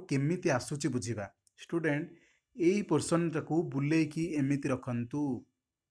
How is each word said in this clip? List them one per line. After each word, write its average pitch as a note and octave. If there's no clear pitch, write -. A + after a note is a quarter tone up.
କେମିତି D#3+
ଆସୁଛି C#3+
ବୁଝିବା। A2+
ଷ୍ଟୁଡେଣ୍ଟ, D#3+
ଏଇ G3
ପୋର୍ସନଟାକୁ E3
ବୁଲେଇକି D3+
ଏମିତି C#3
ରଖନ୍ତୁ। B2+